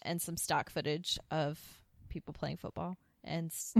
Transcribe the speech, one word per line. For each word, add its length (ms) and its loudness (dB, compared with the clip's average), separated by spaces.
and 200 -2
some 140 -6
stock 340 0
footage 480 -2
of 280 0
people 240 -10
playing 240 -6
football 400 -8
and 280 -4
s-, 280 -8